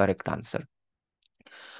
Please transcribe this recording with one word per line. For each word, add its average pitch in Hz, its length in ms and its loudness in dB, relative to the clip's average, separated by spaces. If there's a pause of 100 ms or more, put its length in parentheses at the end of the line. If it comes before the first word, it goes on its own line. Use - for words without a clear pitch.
correct 98 340 4
answer। - 280 -6 (1160)